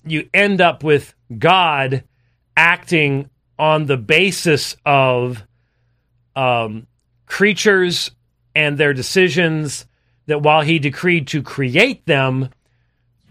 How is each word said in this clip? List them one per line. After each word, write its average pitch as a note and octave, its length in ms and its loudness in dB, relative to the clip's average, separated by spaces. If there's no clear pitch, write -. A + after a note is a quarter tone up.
you D#3 260 -6
end G3 300 2
up E3+ 200 0
with D3 320 0
God C#3+ 680 0
acting D#3 720 0
on D#3 280 0
the C#3 100 0
basis D#3+ 800 0
of, B2 580 0
um, A#2 520 -2
creatures F#3+ 840 0
and D3 240 0
their C#3+ 160 2
decisions, D#3+ 920 -2
that D3 160 -4
while D3+ 200 4
he D#3+ 160 0
decreed D3+ 500 -2
to D3+ 140 -4
create D#3 640 -2
them, C3 420 0